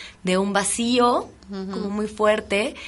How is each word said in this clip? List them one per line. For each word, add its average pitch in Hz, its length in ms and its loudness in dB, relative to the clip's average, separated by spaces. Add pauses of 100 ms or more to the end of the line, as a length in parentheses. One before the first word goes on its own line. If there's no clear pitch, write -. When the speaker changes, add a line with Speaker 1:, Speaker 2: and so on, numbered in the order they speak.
(240)
Speaker 1:
de 185 140 4
un 202 140 0
vacío, 240 760 2 (200)
Speaker 2:
Ujú. 196 220 -8
Speaker 1:
como 202 200 -6
muy 214 180 -2
fuerte, 214 680 0 (140)